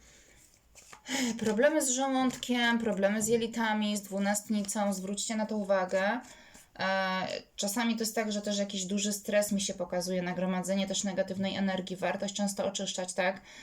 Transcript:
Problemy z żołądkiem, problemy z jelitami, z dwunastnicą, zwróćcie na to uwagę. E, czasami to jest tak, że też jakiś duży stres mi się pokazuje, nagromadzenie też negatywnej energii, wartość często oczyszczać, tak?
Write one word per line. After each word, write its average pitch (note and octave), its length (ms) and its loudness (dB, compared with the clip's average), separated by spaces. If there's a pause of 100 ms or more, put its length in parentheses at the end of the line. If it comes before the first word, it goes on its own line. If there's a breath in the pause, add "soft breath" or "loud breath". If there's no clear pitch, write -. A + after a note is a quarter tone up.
(1400 loud breath)
Problemy B3+ 440 4
z B3+ 80 0
żołądkiem, B3 880 2
problemy G#3 440 2
z G#3 60 0
jelitami, A3+ 680 2
z G3+ 60 -4
dwunastnicą, G3+ 880 0
zwróćcie G3 440 -4
na G#3+ 100 0
to A3 100 -4
uwagę. F#3+ 640 2 (580 loud breath)
E, F#3+ 480 0 (300)
czasami A#3 400 0
to A#3 60 -2
jest A3 120 -2
tak, G#3+ 180 0
że G3+ 100 -2
też G3+ 160 -2
jakiś G3 260 -2
duży G3+ 280 0
stres G3+ 400 2
mi G3 80 2
się G3 140 -2
pokazuje, F3+ 480 -2
nagromadzenie F#3 640 0
też F#3+ 180 -2
negatywnej F#3+ 520 -2
energii, F#3 400 0
wartość F#3 380 -2
często G3 320 -2
oczyszczać, F#3+ 480 -4
tak? F#3+ 260 0 (220 loud breath)